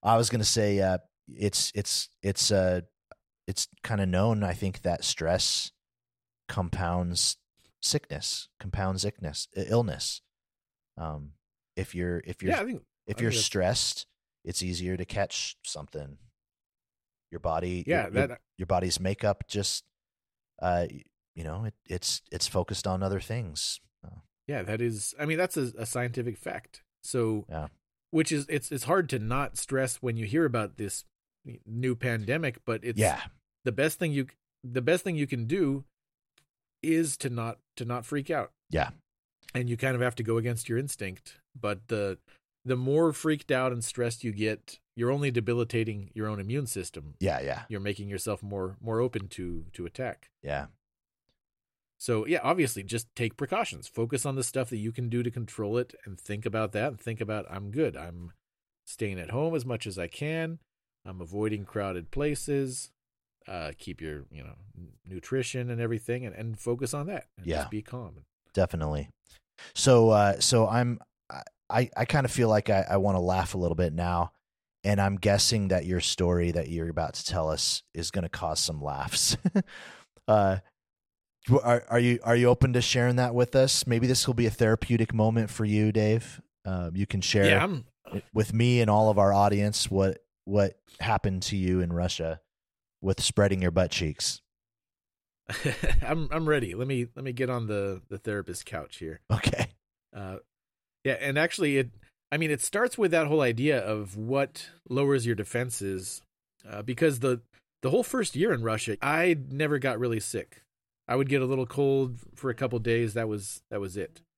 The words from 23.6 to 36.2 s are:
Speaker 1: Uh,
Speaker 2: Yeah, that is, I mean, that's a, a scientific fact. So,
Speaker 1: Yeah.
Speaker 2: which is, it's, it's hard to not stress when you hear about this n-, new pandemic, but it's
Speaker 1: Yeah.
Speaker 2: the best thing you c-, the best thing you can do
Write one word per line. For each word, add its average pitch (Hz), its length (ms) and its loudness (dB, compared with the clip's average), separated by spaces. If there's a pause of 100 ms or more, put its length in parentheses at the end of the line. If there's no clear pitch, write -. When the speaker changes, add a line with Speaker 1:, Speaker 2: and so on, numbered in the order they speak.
Speaker 1:
Uh, 90 140 -18 (280)
Speaker 2:
Yeah, 139 160 -6
that 107 180 -4
is, 113 380 -4
I 151 60 -4
mean, 156 140 -2
that's 180 180 0
a, 127 220 -2
a 113 80 -6
scientific 120 500 -4
fact. - 460 -12 (200)
So, 110 460 -2
Speaker 1:
Yeah. 78 200 -6 (420)
Speaker 2:
which 160 200 2
is, 143 180 -2
it's, 147 220 -4
it's 139 140 -6
hard 170 260 2
to 131 80 -2
not 120 380 -2
stress 131 400 -2
when 120 200 -2
you 113 100 -4
hear 147 180 2
about 113 320 0
this - 280 -6 (440)
n-, 120 160 -14
new 123 320 -2
pandemic, 123 680 -2
but 113 180 -4
it's 113 140 -2
Speaker 1:
Yeah. 92 240 2 (420)
Speaker 2:
the 123 80 -2
best 147 260 0
thing 165 140 -2
you 139 160 0
c-, - 80 -20 (260)
the 123 200 -4
best 160 220 2
thing 180 120 -2
you 147 100 0
can 120 200 -4
do 139 380 0 (1000)